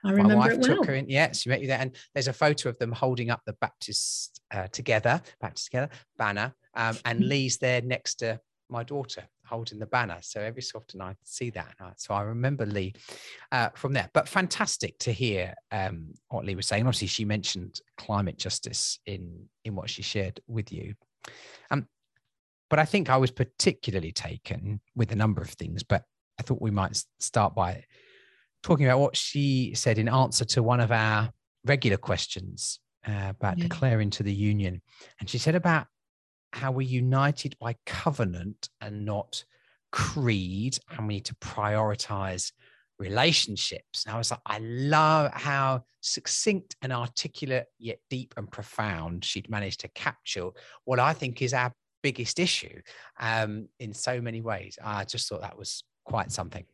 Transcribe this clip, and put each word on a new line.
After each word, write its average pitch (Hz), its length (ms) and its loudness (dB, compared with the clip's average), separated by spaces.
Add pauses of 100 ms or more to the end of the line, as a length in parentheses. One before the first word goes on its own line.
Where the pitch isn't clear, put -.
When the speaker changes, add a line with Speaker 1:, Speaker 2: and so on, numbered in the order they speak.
Speaker 1:
I 202 40 2
Speaker 2:
my 190 60 4
Speaker 1:
remember 202 240 8
Speaker 2:
wife 220 160 8
Speaker 1:
it 254 100 4
Speaker 2:
took 320 160 6
Speaker 1:
well. 185 80 4
Speaker 2:
her 135 80 2
in. 135 120 -2
Yeah, 143 240 4
she - 160 -4
met 127 140 2
you 135 60 -4
there. 131 120 2
And 131 160 -2 (180)
there's 135 140 0
a 131 60 -2
photo 147 360 2
of 117 100 -6
them 117 120 0
holding 120 380 0
up 117 160 0
the 107 160 -6
Baptist, - 800 -6 (100)
uh, 98 160 -4
Together, 120 540 2 (180)
Baptist - 280 -8
Together 131 220 -2 (280)
banner. 107 360 -2 (220)
Um, 113 300 0
and 117 180 0
Speaker 1:
Mm. 127 60 2
Speaker 2:
Lee's 135 300 2
there 127 220 2
next 123 340 -4
to 113 240 -4 (300)
my 120 140 -6
daughter 131 400 -8 (220)
holding 117 340 -8
the 110 60 -6
banner. 107 360 0
So - 200 -10
every 120 200 -8
so - 180 -10
often - 220 -14
I 95 220 -8
see - 280 -6
that. 90 280 -10
And 92 100 -14
I, 90 60 -18
so - 180 -8
I 101 100 0
remember 120 420 -2
Lee, 104 280 -2 (580)
uh, 120 240 2
from 135 180 -4
there. 127 200 0
But - 140 4
fantastic - 720 -2
to 120 140 -2
hear, 95 400 0 (180)
um, 95 420 -4 (160)
what 117 160 -4
Lee 98 100 -2
was 101 120 -4
saying. 107 180 2
Obviously, 120 220 0
she - 180 -2
mentioned 98 540 -4 (180)
climate 101 400 -2
justice - 680 -4
in, 90 400 -10 (180)
in 107 120 -6
what 92 140 -6
she - 120 -8
shared 95 460 -4
with 113 260 -6
you. 104 220 -10 (760)
Um, 143 160 -2 (840)
but 151 100 6
I 156 60 6
think 170 240 0
I 131 80 6
was 131 140 6
particularly - 800 0
taken 90 680 -6 (140)
with 113 180 2
a - 20 0
number 104 260 4
of - 100 -8
things, - 320 -6
but - 200 2 (360)
I 123 40 -6
thought - 180 -2
we 110 80 0
might 98 220 0
s-, - 140 -4 (140)
start - 360 2
by 90 300 0 (760)
talking 143 240 4
about 127 140 6
what 143 160 2
she 135 580 0
said 113 240 4
in 110 120 2
answer 131 360 4
to 123 160 2
one 120 200 4
of 113 100 4
our 110 400 4 (340)
regular 123 320 4
questions, - 800 -4 (280)
uh, 101 220 -2
about 98 280 -2
Speaker 1:
Yeah. 170 120 0
Speaker 2:
declaring 113 420 2
to - 120 -2
the 101 100 0
union. 101 480 2 (380)
And 98 100 -8
she - 80 -2
said 156 180 2
about 170 320 2 (640)
how 131 180 -4
we're 131 160 0
united 127 720 2
by 117 160 -4 (100)
covenant 98 840 -2 (120)
and 104 240 -8
not 104 380 -4 (480)
creed, 117 840 0 (140)
and 110 160 -6
we 104 80 -2
need 98 100 -6
to - 100 -10
prioritize 104 1160 -2 (480)
relationships. - 1080 0
And 107 100 -8
I - 20 -4
was 117 140 -2
like, 117 140 -6
I 107 140 -4
love 147 760 4
how 135 500 0 (180)
succinct - 800 -2
and 131 100 -4
articulate, 127 720 -4 (140)
yet 113 200 -8 (100)
deep 131 280 -6
and 107 140 -10
profound, 87 720 -6
she'd - 240 -6
managed 104 320 -4
to - 80 -12
capture - 600 -6 (360)
what 127 140 2
I 143 140 6
think 127 280 -6
is 127 120 0
our 123 200 0 (300)
biggest 127 360 -2
issue, - 420 -2 (380)
um, 110 480 0 (120)
in 110 140 -10
so 123 280 -4
many 117 200 -6
ways. 98 420 -8
I 104 200 -4
just 117 240 -6
thought 85 140 -8
that 98 160 -12
was - 260 -12 (220)
quite 110 260 -4
something. - 420 -8